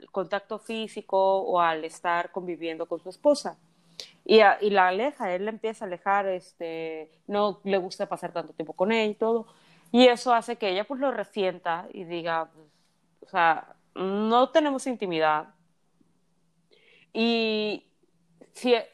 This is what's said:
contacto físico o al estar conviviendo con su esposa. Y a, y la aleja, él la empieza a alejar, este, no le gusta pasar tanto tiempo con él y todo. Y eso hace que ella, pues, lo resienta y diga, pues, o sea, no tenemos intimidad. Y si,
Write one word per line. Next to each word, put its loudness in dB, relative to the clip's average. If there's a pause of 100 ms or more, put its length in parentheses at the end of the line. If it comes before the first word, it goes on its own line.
(100)
contacto -6
físico -2
o 0
al 0
estar -4
conviviendo -8
con -6
su -16
esposa. 0 (680)
Y 8
a, 6
y 0
la 4
aleja, -4
él -4
la -6
empieza -10
a -8
alejar, -2
este, -8 (160)
no -2
le 0
gusta -6
pasar -8
tanto -8
tiempo -10
con -2
él 0
y -8
todo. -2 (460)
Y 8
eso 2
hace -2
que -2
ella, -2
pues, -8
lo -2
resienta -4
y -12
diga, -4
pues, -20 (560)
o -20
sea, 2 (180)
no 2
tenemos 2
intimidad. 0 (1600)
Y 0 (680)
si, 2 (200)